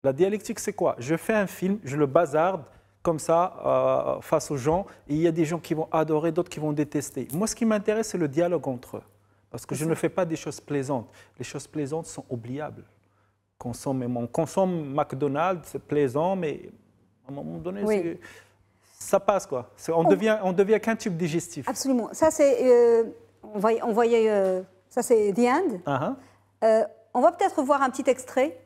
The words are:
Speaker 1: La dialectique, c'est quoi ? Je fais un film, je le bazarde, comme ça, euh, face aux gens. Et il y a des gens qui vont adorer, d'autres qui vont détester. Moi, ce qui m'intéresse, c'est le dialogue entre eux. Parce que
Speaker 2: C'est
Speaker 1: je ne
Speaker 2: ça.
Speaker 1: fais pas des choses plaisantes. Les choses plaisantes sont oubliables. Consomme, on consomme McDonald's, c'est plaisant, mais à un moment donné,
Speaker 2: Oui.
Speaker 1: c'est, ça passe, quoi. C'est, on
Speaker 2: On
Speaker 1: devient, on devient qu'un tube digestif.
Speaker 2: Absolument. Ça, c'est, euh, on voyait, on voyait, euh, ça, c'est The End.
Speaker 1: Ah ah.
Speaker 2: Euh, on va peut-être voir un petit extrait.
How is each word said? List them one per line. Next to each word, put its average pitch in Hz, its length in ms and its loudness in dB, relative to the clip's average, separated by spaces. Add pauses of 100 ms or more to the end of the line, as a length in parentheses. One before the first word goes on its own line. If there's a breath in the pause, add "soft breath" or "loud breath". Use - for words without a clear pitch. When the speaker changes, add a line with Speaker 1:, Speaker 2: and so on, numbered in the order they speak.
Speaker 1:
La 135 100 2
dialectique, 196 460 -2
c'est - 140 -6
quoi ? 151 240 0
Je 131 180 -2
fais 220 200 -2
un 202 120 0
film, 190 360 -4
je 139 120 -8
le 147 120 2
bazarde, 160 560 0 (400 soft breath)
comme 160 160 0
ça, 170 340 0 (120)
euh, 131 560 0
face - 280 -2
aux 147 80 -4
gens. 156 280 0 (220 loud breath)
Et 143 60 -4
il 156 80 0
y 170 60 4
a 165 40 4
des 165 140 0
gens 160 140 -4
qui - 160 -6
vont 160 160 -4
adorer, 160 400 0
d'autres 175 180 -2
qui - 100 -12
vont 151 140 -2
détester. 147 600 -4
Moi, 190 140 -2
ce - 80 -6
qui 233 100 -2
m'intéresse, 214 440 0
c'est 190 80 -6
le 160 100 0
dialogue 165 400 0
entre 120 300 -8
eux. - 60 -14 (480)
Parce - 160 -14
que 139 80 -4
Speaker 2:
C'est 135 80 -4
Speaker 1:
je 165 60 0
ne 160 40 2
Speaker 2:
ça. - 80 -2
Speaker 1:
fais 160 80 0
pas 185 160 0
des 160 120 -4
choses - 220 -10
plaisantes. 135 480 -4 (300 soft breath)
Les 123 80 -10
choses - 220 -12
plaisantes 156 400 -6
sont - 220 -16
oubliables. 123 540 -10 (760)
Consomme, 123 580 -4
on 120 100 -4
consomme 165 680 0
McDonald's, 147 760 -2
c'est 139 120 -10
plaisant, 147 540 0
mais 160 340 -8 (580)
à 135 40 -16
un 139 40 -12
moment 160 240 -10
donné, 185 240 -8
Speaker 2:
Oui. 214 180 2
Speaker 1:
c'est, 170 180 -6 (800 loud breath)
ça - 200 0
passe, 196 260 0
quoi. 123 300 -6
C'est, - 160 -8
on 165 80 4
Speaker 2:
On 165 100 4
Speaker 1:
devient, 214 340 4
on 185 100 0
devient 202 280 4
qu'un 226 140 0
tube 196 200 -6
digestif. 160 540 -4
Speaker 2:
Absolument. 254 440 -2
Ça, 311 180 4
c'est, 277 320 4
euh, 240 400 6 (400)
on 214 160 -4
voyait, 226 240 2
on 247 100 -2
voyait, 233 380 4
euh, 190 300 2 (280)
ça, 247 140 -4
c'est 214 300 4
The 226 60 0
End. 247 460 2
Speaker 1:
Ah 139 160 0
ah. 220 140 -2 (500 soft breath)
Speaker 2:
Euh, 220 180 6 (300)
on 247 80 2
va 330 100 6
peut-être 349 300 0
voir 277 220 2
un 262 60 2
petit 262 200 -2
extrait. 262 560 0